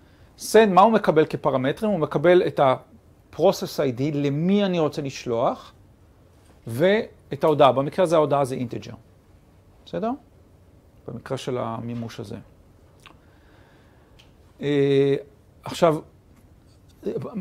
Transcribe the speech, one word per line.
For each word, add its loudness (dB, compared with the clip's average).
send, 4
מה 4
הוא 6
מקבל 2
כפרמטרים? -2
הוא -2
מקבל 2
את -2
ה-process -2
I -14
D, -2
למי 0
אני -2
רוצה -2
לשלוח, -6
ואת -2
ההודעה. 6
במקרה -2
הזה 2
ההודעה 2
זה -6
integer, -10
בסדר? -6
במקרה -10
של -6
המימוש -8
הזה. -12
אה, 2
עכשיו, 0